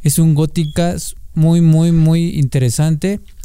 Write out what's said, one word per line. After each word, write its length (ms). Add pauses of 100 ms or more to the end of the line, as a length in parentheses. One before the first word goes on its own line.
es 160
un 160
gótica 580
s-, 220 (180)
muy, 300
muy, 280
muy 480
interesante. 800 (240)